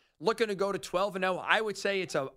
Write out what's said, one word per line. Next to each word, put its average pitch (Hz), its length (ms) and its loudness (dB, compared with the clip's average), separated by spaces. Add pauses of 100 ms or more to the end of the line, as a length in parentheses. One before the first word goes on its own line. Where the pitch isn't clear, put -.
(200)
looking 220 260 2
to 208 80 -2
go 196 160 0
to 190 80 -2
twelve 190 380 -2
and 190 80 0
oh. 185 200 0
I 180 160 4
would 208 160 -4
say 196 240 0
it's 175 140 -6
a, 139 220 0